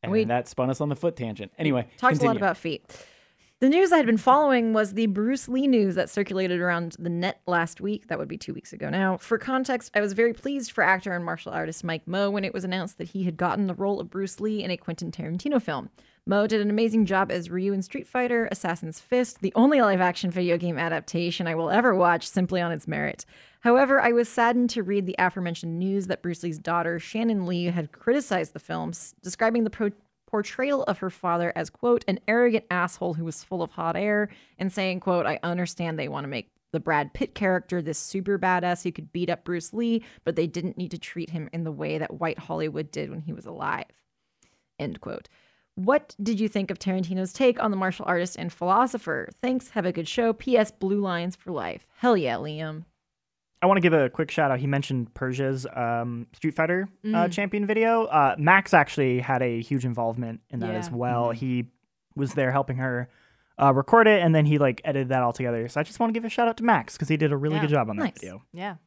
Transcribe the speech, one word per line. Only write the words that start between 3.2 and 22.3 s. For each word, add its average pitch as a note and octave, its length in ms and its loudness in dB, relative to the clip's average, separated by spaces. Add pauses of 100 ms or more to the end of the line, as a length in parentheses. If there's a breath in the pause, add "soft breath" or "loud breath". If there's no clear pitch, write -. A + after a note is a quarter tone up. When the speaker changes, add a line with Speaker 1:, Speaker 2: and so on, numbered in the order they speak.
Speaker 2:
"The C4 80 6
news F4 220 6
I F4 60 6
had C#4+ 100 4
been A3+ 120 4
following B3+ 540 4
was G#3 220 0
the A3+ 120 0
Bruce G#3+ 420 -2
Lee C4 180 0
news G#3 300 4
that - 120 0
circulated F#3+ 520 -2
around E3+ 400 -2
the E3+ 100 -4
net F3 380 -4
last E3+ 320 0
week." G#3 260 -6
That D#3+ 120 -6
would C#3+ 100 -6
be - 100 -10
two - 160 -10
weeks - 180 -16
ago - 160 -8
now. F#3+ 280 0
"For - 220 -2
context, C4 580 -2
I G#3 40 4
was G#3 120 -2
very A#3 200 2
pleased C4+ 380 -6
for G3+ 140 0
actor F#3+ 280 2
and F3 120 -4
martial E3 280 -6
artist D#3+ 300 -6
Mike E3 240 -6
Moh G3+ 240 0
when G3+ 140 -2
it F#3+ 100 -6
was F#3 80 -6
announced F#3 360 -6
that E3 100 -10
he F#3+ 160 -4
had F3 120 -2
gotten F3+ 300 0
the F#3 80 -2
role G3 240 -2
of - 120 -8
Bruce G3 280 -6
Lee G#3+ 240 -2
in - 80 -6
a F3 60 -2
Quentin E3 340 -8
Tarantino F3+ 500 -2
film. - 300 -6 (340 soft breath)
Moh G3+ 220 2
did G#3+ 140 0
an G#3 100 0
amazing A3 360 4
job F3+ 260 0
as E3+ 180 -4
Ryu F#3 220 -2
in G3 100 -2
Street - 240 -10
Fighter, A#3+ 460 0
Assassin's E3+ 480 -6
Fist, - 400 -2
the F#3+ 160 -2
only C4+ 240 6
live-action F#3 500 2
video F3 260 2
game E3+ 220 -2
adaptation E3+ 680 -2
I E3 80 -2
will E3 140 0
ever A3+ 260 4
watch F3 320 2
simply F#3 320 0